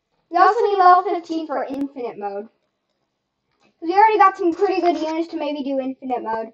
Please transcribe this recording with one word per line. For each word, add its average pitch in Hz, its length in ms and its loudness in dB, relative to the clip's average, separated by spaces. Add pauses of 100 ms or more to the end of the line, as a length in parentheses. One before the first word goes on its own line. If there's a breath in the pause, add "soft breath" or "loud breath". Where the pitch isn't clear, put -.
(300)
We 330 80 -2
also 403 240 4
need 403 160 0
level 359 260 6
fifteen 339 440 -6
for 262 180 -6
infinite 269 520 -8
mode. 202 300 -10 (1300)
We 339 120 -4
already 427 240 4
got 381 200 4
some 349 160 0
pretty 370 260 0
good 330 180 2
units 320 320 -4
to 330 80 -10
maybe 294 260 -6
do 269 160 -4
infinite 262 440 -8
mode. 226 300 -8